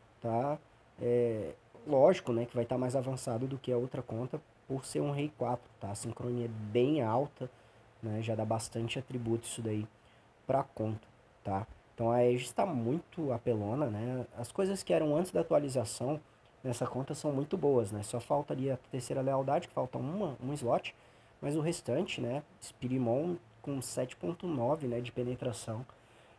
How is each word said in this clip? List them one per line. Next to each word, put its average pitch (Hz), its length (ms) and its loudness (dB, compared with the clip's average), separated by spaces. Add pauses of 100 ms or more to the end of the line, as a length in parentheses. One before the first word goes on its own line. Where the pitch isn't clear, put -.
(220)
tá? 127 380 0 (420)
É, 120 520 2 (340)
lógico, 143 460 6
né, 120 120 2
que - 80 -8
vai 117 120 2
tá 127 120 0
mais 127 180 0
avançado 127 520 -2
do 135 100 -6
que 127 140 -4
a 123 60 2
outra 127 240 -4
conta, 120 400 -6 (260)
por 135 180 -6
ser - 140 -4
um 147 120 0
rei 143 260 -2
quatro, 123 320 -2 (100)
tá? 101 120 -6
A 104 40 -6
sincronia 120 500 -4
é 117 40 -6
bem 120 520 4
alta, 127 480 0 (520)
né? 110 200 -2
Já 113 140 -2
dá 110 80 0
bastante 113 560 -2
atributo 117 480 -2
isso - 140 -8
daí 107 260 -2 (580)
pra 135 180 2
conta, 110 440 -4 (360)
tá? 98 220 -2 (280)
Então 117 180 2
a 120 40 4
Aegis 123 360 4
tá - 140 2
muito 143 640 -2
apelona, 113 540 0
né? 120 400 -4 (120)
As - 140 -8
coisas 190 320 -2
que 180 100 0
eram 156 220 4
antes 175 160 0
da 170 80 2
atualização 143 800 0 (420)
nessa 123 240 -2
conta 135 280 -4
são 151 180 -2
muito 143 240 0
boas, 131 360 4
né? 104 120 -4
Só - 160 -4
falta 147 340 0
ali 135 160 0
a 131 60 0 (160)
terceira 135 300 -4
lealdade, 135 480 2
que - 40 -20
falta 131 240 -2
uma, 151 460 -2
um 131 100 -2
slot, 135 400 0 (460)
mas 143 160 -2
o 160 60 2
restante, 160 580 -2
né? 127 240 -2 (180)
Spirimon 123 720 0 (260)
com 139 200 -4
sete - 340 -4
ponto 175 320 -6
nove, 147 400 0
né, 120 120 -2
de 120 120 -6
penetração, 123 720 -4 (540)